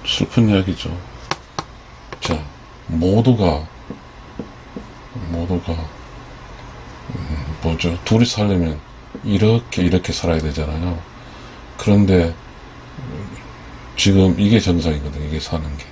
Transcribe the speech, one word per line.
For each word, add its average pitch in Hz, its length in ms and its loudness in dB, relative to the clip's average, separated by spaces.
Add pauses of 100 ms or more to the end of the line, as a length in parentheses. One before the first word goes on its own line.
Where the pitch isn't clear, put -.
슬픈 - 460 2
이야기죠. 92 600 -2 (1080)
자, 78 180 -4 (460)
모두가, 92 800 2 (1600)
모두가, 85 440 -2 (1400)
음, 76 480 -6
뭐죠? 82 420 -2
둘이 113 200 6
살려면 92 540 0 (440)
이렇게, 107 580 2
이렇게 87 320 2
살아야 82 260 0
되잖아요. 78 640 -4 (760)
그런데 95 580 6 (1600)
지금 95 420 6
이게 104 200 6
정상이거든요. 76 680 -2
이게 76 140 -4
사는 76 380 -6
게. - 140 -14